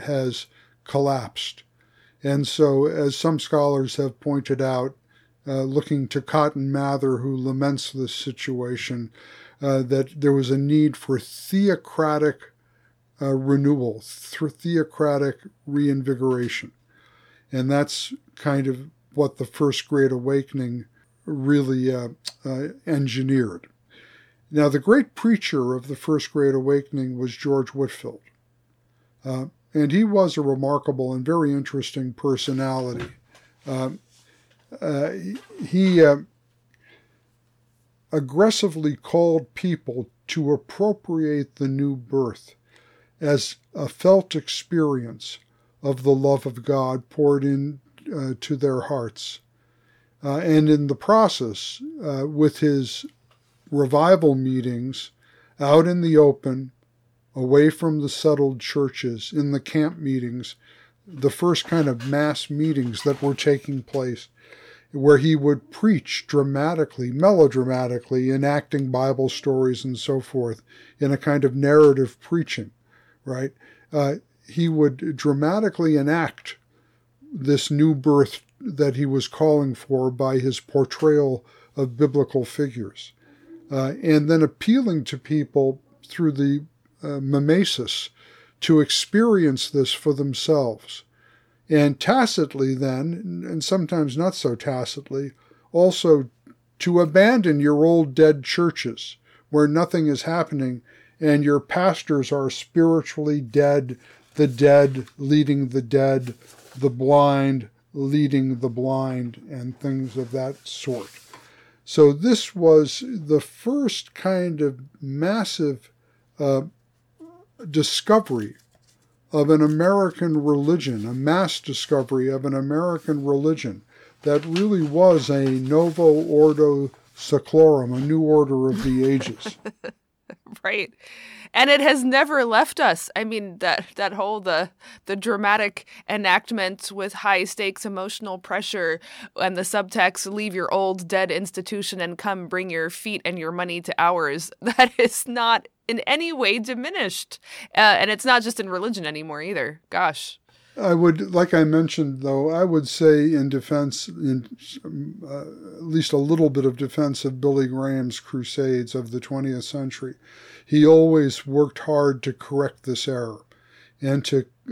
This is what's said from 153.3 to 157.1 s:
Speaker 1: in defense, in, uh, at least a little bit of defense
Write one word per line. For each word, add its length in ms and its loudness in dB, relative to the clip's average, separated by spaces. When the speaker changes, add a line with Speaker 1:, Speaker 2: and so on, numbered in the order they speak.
Speaker 1:
in 160 0
defense, 580 -4
in, 400 -4
uh, 180 -12
at 60 -16
least 320 0
a 40 4
little 300 4
bit 160 0
of 140 0
defense 480 -2